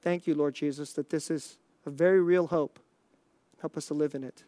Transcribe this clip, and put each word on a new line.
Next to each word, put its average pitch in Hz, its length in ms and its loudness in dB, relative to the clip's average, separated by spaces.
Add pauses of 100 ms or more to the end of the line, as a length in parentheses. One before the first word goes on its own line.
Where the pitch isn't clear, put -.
Thank 175 240 -2
you, 165 80 0
Lord 147 220 0
Jesus, 143 380 -6
that 147 160 -6
this 156 200 -4
is - 280 -6 (280)
a 139 40 -8
very 175 320 4
real 175 260 4
hope. 156 320 -2 (800)
Help - 180 -8
us 156 100 -10
to 151 60 -4
live 147 220 0
in 135 80 -6
it. - 240 -14